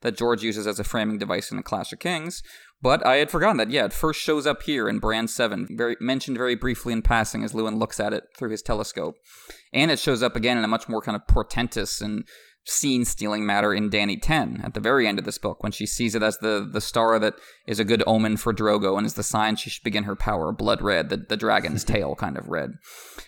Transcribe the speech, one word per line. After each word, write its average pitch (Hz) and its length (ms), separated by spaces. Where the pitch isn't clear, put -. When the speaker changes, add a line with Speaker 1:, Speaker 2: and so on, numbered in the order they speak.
Speaker 1:
that 117 140
George 117 260
uses 107 240
as 104 140
a 107 60
framing 107 320
device 101 340
in 104 80
A 101 40
Clash 98 280
of - 80
Kings. 170 420
But 131 240
I 127 100
had 147 160
forgotten 180 260
that, 110 140
yeah, 131 140
it 98 80
first - 280
shows 151 240
up 147 180
here 127 240
in 107 120
Bran 110 280
seven, 101 440
very, 117 280
mentioned 131 380
very 123 180
briefly 120 380
in 113 80
passing 110 420
as 110 100
Luwin 110 260
looks - 200
at 107 140
it - 120
through 113 140
his 110 100
telescope. 104 540
And 151 160
it 139 80
shows 123 240
up 123 140
again 120 220
in 113 60
a 107 40
much 110 200
more 110 140
kind 107 140
of - 120
portentous - 720
and 107 260
scene-stealing 113 800
matter 104 280
in 104 160
Dany 101 320
ten 147 420
at - 100
the 107 60
very 117 280
end 98 120
of - 60
this - 120
book, 95 260
when 107 80
she 104 140
sees 113 300
it 107 80
as 107 160
the, 104 300
the 104 120
star 113 380
that 107 160
is 104 120
a 110 60
good 110 220
omen 110 300
for 117 160
Drogo 101 440
and 104 80
is - 80
the 104 100
sign 107 320
she - 140
should - 140
begin 104 220
her 101 100
power, 85 360
blood 107 300
red, 90 280
the, 98 80
the - 200
dragon's 101 460
Speaker 2:
<laughs> - 100
Speaker 1:
tail 82 220
kind 71 220
of - 120
red. 78 220